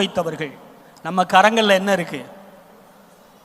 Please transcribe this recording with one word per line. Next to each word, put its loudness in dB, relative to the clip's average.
வைத்தவர்கள். -6
நம்ம -4
கரங்கள்ல 4
என்ன -2
இருக்கு? -8